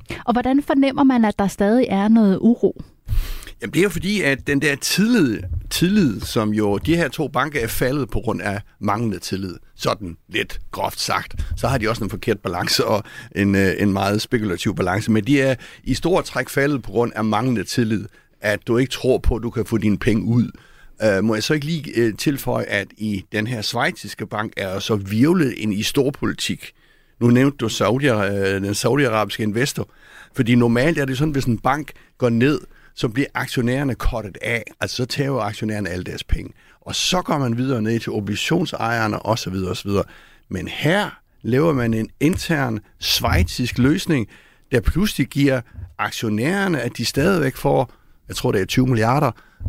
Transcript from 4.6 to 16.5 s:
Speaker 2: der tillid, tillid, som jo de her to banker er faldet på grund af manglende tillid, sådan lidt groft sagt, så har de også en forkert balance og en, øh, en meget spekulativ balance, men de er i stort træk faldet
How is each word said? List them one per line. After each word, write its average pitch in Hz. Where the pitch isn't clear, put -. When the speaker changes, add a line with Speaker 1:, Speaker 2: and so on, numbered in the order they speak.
Speaker 2:
der 143
tillid, 175
tillid, 170
som 107
jo 104
de 110
her 170
to 131
banker 143
er 113
faldet 131
på 110
grund 98
af 101
manglende 104
tillid, 95
sådan 98
lidt 110
groft -
sagt, -
så 123
har 131
de 107
også 113
en 98
forkert 101
balance 90
og 107
en, 98
øh, 98
en 101
meget 98
spekulativ 107
balance, 98
men 110
de 139
er 135
i 131
stort 165
træk -
faldet 139